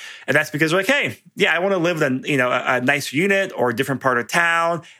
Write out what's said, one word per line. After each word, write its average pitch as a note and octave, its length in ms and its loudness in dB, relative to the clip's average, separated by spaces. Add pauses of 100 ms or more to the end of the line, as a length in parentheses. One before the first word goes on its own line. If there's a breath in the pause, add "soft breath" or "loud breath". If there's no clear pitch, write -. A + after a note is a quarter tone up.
(280 loud breath)
And C#3 80 2
that's D3+ 140 0
because, D#3 240 0
like, F#3+ 140 0
hey, B3 320 0 (160)
yeah, F#3 180 2
I E3+ 60 0
wanna F#3+ 180 0
live E3 240 0
in, C3 240 0
you D3 120 0
know, B2 140 2
a, C3 260 0
a A#2 40 -4
nice C#3 320 0
unit G3 420 0
or B2 140 0
a A#2 60 -2
different C3 260 -2
part B2 160 2
of A#2 100 -2
town E3+ 540 0 (180 loud breath)